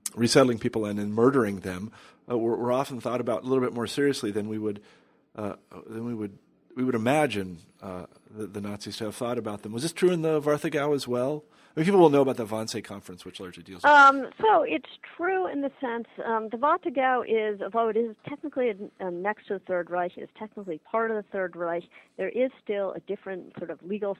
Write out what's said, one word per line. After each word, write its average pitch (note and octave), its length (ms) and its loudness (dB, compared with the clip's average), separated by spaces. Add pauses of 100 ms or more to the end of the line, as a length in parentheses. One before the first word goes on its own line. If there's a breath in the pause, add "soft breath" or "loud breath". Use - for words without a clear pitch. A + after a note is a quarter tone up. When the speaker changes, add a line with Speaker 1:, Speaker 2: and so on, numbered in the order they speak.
(160)
Speaker 1:
resettling A#2+ 440 4
people A2+ 260 -2
and G#2 140 -4
in G#2 120 -4
murdering A2+ 500 4
them, F#2+ 300 -8 (380 loud breath)
uh, A#2+ 80 -2
were, A2+ 180 0
were A#2+ 160 -2
often C3 300 -2
thought A#2+ 200 -4
about A#2 220 -2
a B2+ 40 -10
little C3 160 2
bit A#2 100 -2
more A#2 140 -4
seriously C#3 420 -2
than G#2 180 -4
we A2 120 -6
would, G#2 220 -6 (540 soft breath)
uh, G#2 200 -8 (320)
than A2+ 180 -10
we A#2+ 80 -6
would, G#2 240 -8 (380)
we B2+ 80 -2
would B2+ 120 0
imagine, A2 640 0 (240)
uh, F#2 240 -12 (240)
the, G#2+ 160 -10
the G2+ 160 -10
Nazis G2+ 360 -10
to A2+ 80 -6
have G2+ 100 -8
thought A#2+ 240 -4
about G#2+ 240 -8
them. G#2 100 -10
Was A#2 80 -6
this E3 120 -6
true F3+ 180 4
in E3+ 100 -2
the D#3 180 2
Warthegau D3 540 0
as C3+ 140 -2
well? B2+ 360 -2 (320 soft breath)
I D3+ 40 -4
mean, D#3+ 60 4
people G3 160 8
will D#3+ 80 12
know C#3+ 120 6
about C3 140 4
the A2+ 100 -4
Wannsee A2 380 -4
Conference, G2 400 -14
which - 160 -14
largely E2+ 240 -14
deals F#2 200 -16
with - 20 6
Speaker 2:
Um, C#4 420 10 (140)
so G#4 200 6
it's - 280 -2 (260)
true F#4 320 -2
in C#4+ 140 -4
the C4+ 180 -4
sense, A#3 280 -6 (180)
um, A3 240 -2
the A3+ 80 -8
Warthegau C4 680 0
is, G#3+ 360 0
although A3+ 260 0
it G#3+ 80 0
is A3+ 180 0 (140)
technically C#4 440 -4
a, G3 340 -10
a F3+ 40 -4
next F#3 380 -6
to G#3 60 -4
the F#3+ 60 -6
Third F3 300 -4
Reich, F3 280 -4
it - 60 -12
is - 140 -16
technically G3 420 -10
part A3+ 320 -2
of A3 40 -2
the G#3 160 -4
Third F#3 240 -6
Reich, F3 300 -6 (320 loud breath)
there F#3+ 100 -4
is B3+ 240 0 (100)
still G3+ 300 -4
a - 80 -10
different F#3+ 580 -10
sort E3+ 120 -10
of D3+ 140 -12
legal G3 360 -6